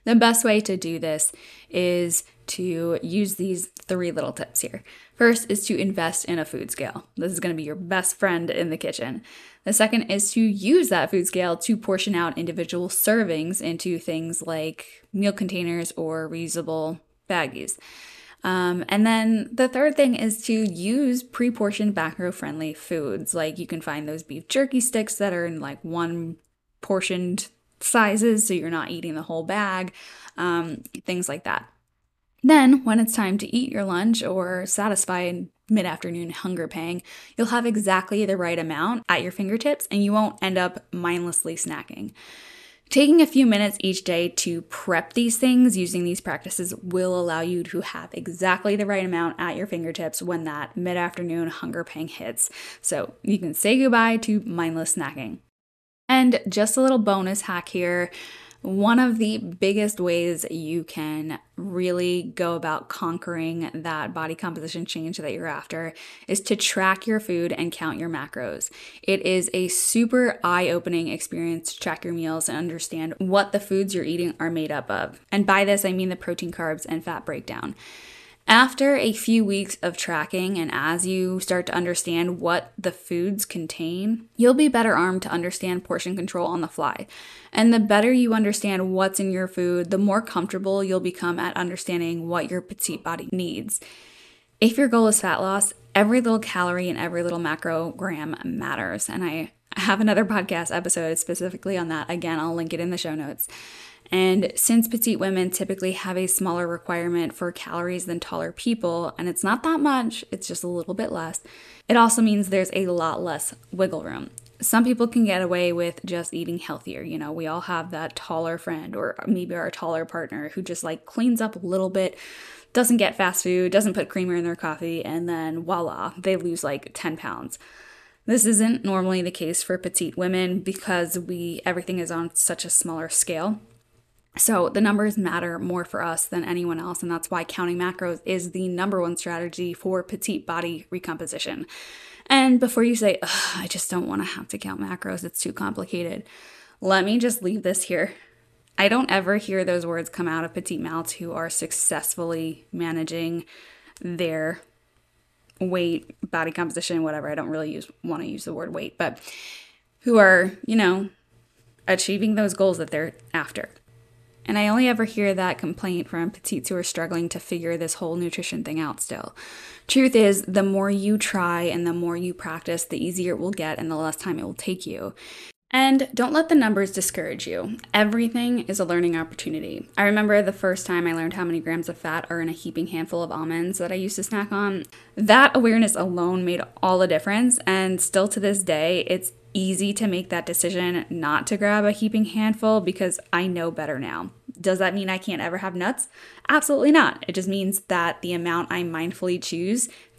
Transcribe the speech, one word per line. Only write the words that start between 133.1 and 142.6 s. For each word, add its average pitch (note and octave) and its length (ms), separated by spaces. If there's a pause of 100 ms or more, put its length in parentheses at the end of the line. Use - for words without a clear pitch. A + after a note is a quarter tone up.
So F#3 320
the G3+ 120
numbers G#3 360
matter F3 420
more F3 240
for - 180
us E3 240
than F3 200
anyone F3 340
else, F3 220
and F3 100
that's E3 200
why E3+ 120
counting F3 340
macros F#3 480
is F3+ 260
the F#3 160
number F#3 340
one E3+ 160
strategy F3 560
for F#3 300
petite - 420
body E3+ 440
recomposition. - 760 (640)
And C4 320
before A#3+ 240